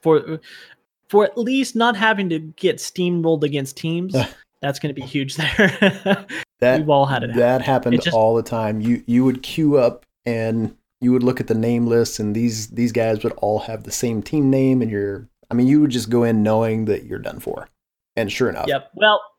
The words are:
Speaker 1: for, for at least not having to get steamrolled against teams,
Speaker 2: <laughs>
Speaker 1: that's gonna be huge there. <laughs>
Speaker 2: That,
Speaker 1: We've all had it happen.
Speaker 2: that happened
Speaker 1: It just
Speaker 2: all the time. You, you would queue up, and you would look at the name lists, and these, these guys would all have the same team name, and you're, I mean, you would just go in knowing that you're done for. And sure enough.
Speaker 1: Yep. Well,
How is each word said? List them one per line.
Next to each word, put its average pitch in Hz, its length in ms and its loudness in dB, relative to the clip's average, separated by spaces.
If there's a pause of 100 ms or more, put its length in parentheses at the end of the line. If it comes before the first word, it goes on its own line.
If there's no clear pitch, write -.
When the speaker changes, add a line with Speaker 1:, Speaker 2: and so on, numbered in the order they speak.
Speaker 1:
for, 160 380 2 (680)
for 208 160 6
at - 140 -2
least 254 380 -2
not 233 200 2
having 202 340 0
to 160 100 -2
get 156 380 -2
steamrolled 165 640 0
against 139 320 -4
teams, 170 400 -4 (220)
Speaker 2:
<laughs> - 220 -20
Speaker 1:
that's 139 200 -6
gonna 143 140 -6
be 135 80 -10
huge 135 340 -6
there. 190 920 0
<laughs> - 60 -10 (240)
Speaker 2:
That, 127 200 4
Speaker 1:
We've 151 100 -2
all 139 160 6
had 127 160 -2
it 117 60 -6
happen. 117 120 0
Speaker 2:
that 127 220 4
happened 123 320 0
Speaker 1:
It 117 80 2
just 113 140 0
Speaker 2:
all 113 180 4
the 117 80 2
time. 110 380 -4
You, 117 260 0
you 120 180 2
would 131 200 0
queue 147 320 0
up, 123 280 2 (220)
and 113 500 -2 (240)
you 123 120 2
would 127 100 2
look 123 180 0
at 117 60 -4
the 117 80 0
name 117 320 0
lists, 117 320 0
and 104 160 -2
these, 110 360 -2
these 120 200 -2
guys 110 320 0
would 113 120 -2
all 104 260 -2
have 110 240 -12
the - 80 -12
same 113 320 -4
team 147 260 0
name, 131 320 2
and 110 80 -2
you're, 101 380 -6 (240)
I - 20 -8
mean, 123 140 4
you 147 120 6
would 143 120 2
just 113 180 -4
go 120 140 2
in 113 180 2
knowing 110 440 0
that 104 180 -2
you're 104 160 -10
done - 180 -10
for. - 300 -10 (480)
And 107 160 -4
sure 123 180 0
enough. - 160 -6
Speaker 1:
Yep. 139 300 -4
Well, 214 240 2 (180)